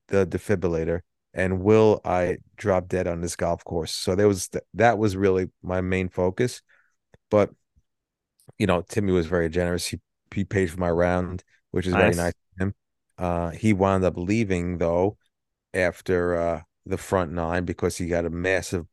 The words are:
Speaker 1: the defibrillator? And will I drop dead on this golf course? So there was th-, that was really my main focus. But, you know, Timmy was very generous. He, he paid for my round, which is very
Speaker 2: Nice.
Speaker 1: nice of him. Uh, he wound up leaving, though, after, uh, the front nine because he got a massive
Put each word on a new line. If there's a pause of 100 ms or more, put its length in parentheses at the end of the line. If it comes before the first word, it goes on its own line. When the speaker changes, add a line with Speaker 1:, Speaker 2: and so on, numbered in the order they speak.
Speaker 1:
the
defibrillator? (300)
And
will
I (180)
drop
dead
on
this
golf
course?
So
there
was
th-, (100)
that
was
really (140)
my
main
focus. (680)
But, (1080)
you
know,
Timmy
was
very
generous.
He, (340)
he
paid
for
my
round, (260)
which
is
very
Speaker 2:
Nice.
Speaker 1:
nice
of
him. (420)
Uh,
he
wound
up
leaving,
though, (560)
after,
uh, (240)
the
front
nine
because
he
got
a
massive